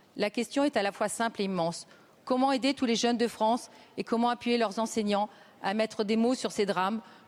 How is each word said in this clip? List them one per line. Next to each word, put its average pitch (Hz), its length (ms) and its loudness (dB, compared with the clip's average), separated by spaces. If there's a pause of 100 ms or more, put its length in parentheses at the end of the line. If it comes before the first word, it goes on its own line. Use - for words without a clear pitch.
(180)
la 208 120 0
question 247 360 0
est 294 100 -2
à 208 80 2
la 196 80 0
fois 214 160 -2
simple 226 340 -2
et 196 40 0
immense. 175 420 -2 (380)
Comment 262 260 2
aider 269 220 2
tous 277 120 0
les 233 100 2
jeunes 233 220 2
de 233 100 2
France 220 420 0 (260)
et 196 80 -6
comment 233 260 0
appuyer 240 280 0
leurs 220 220 0
enseignants 208 500 0 (340)
à 196 100 -2
mettre 220 300 -2
des 214 140 2
mots 240 180 2
sur 214 160 -6
ces 214 140 0
drames 196 340 -2 (280)